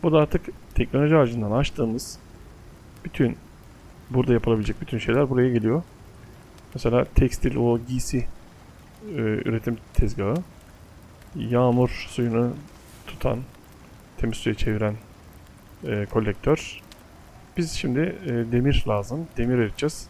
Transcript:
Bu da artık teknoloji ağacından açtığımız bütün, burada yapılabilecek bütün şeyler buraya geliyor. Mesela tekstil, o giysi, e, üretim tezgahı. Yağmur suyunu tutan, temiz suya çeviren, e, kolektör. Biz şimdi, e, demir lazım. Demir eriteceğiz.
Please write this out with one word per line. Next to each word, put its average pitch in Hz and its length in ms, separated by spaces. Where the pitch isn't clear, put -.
Bu 165 100
da 156 60
artık - 280
teknoloji 143 420
ağacından 117 340
açtığımız 123 680
bütün, - 320
burada 127 220
yapılabilecek 110 480
bütün - 180
şeyler 131 320
buraya 127 220
geliyor. 117 300
Mesela 123 300
tekstil, - 520
o 120 220
giysi, 123 480
e, 143 40
üretim 113 580
tezgahı. 101 400
Yağmur 123 720
suyunu 120 440
tutan, - 320
temiz 117 200
suya 110 160
çeviren, 107 400
e, 104 240
kolektör. 113 680
Biz 165 160
şimdi, 127 280
e, 120 520
demir 123 360
lazım. 107 380
Demir 120 220
eriteceğiz. 117 520